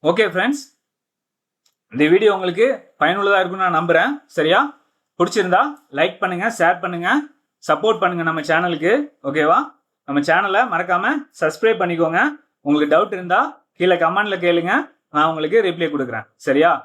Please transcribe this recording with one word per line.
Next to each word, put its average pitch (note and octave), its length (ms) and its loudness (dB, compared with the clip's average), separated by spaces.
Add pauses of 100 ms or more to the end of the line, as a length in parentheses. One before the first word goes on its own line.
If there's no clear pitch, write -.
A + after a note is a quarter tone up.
ஓகே G3+ 240 2
ஃப்ரெண்ட்ஸ், A#3+ 300 -2 (1300)
இந்த C3 100 0 (100)
வீடியோ G#3 220 4
உங்களுக்கு F#3 320 0 (340)
பயனுள்ளதா G3 400 2
இருக்கும்னு F#3 260 -2
நான் E3+ 120 0
நம்புறேன், E3+ 320 0 (260)
சரியா? E3 220 2 (600)
பிடிச்சிருந்தா F#3+ 420 0 (380)
லைக் F3 240 0
பண்ணுங்க, F#3 220 -4 (140)
ஷேர் F3+ 240 2
பண்ணுங்க, F3+ 260 -4 (540)
சப்போர்ட் D#3+ 380 0
பண்ணுங்க F3 280 -2
நம்ம D#3+ 200 -4
சேனலுக்கு, E3+ 440 0 (360)
ஓகேவா? D#3+ 300 2 (480)
நம்ம C#3+ 120 0 (100)
சேனலை F#3+ 320 2 (120)
மறக்காம F3+ 400 -2 (280)
சப்ஸ்கிரைப் F3+ 420 0
பண்ணிக்கோங்க. E3+ 360 0 (460)
உங்களுக்கு D3 280 2
டவுட் F3+ 260 2
இருந்தா F3+ 200 -2 (380)
கீழே F3+ 260 2
கமெண்ட்ல G3 400 0
கேளுங்க, F3 300 0 (420)
நான் D#3 160 2
உங்களுக்கு D#3+ 360 0
ரிப்ளை E3+ 260 -4
கொடுக்குறேன், A#2+ 340 -6 (200)
சரியா? D3+ 240 4 (140)